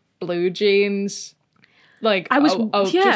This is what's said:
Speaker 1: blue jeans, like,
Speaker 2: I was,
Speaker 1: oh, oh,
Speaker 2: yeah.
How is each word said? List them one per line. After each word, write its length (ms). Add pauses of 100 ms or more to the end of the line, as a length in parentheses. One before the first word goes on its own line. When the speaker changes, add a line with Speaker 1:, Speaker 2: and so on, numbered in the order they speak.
(200)
Speaker 1:
blue 280
jeans, 840 (680)
like, 280
Speaker 2:
I 80
was, 160
Speaker 1:
oh, 180
oh, 140
Speaker 2:
yeah. 160 (120)